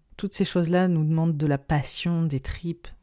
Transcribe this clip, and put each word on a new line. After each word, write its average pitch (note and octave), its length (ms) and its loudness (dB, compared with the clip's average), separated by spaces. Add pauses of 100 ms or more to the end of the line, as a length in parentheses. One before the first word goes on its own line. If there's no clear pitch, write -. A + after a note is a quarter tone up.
(180)
toutes G3+ 160 -6
ces G3+ 100 0
choses-là F3+ 440 2
nous E3 160 2
demandent D#3+ 340 2
de D#3 80 0
la C#3+ 140 2
passion, E3 640 -2
des C#3 160 0
tripes, - 480 -8 (160)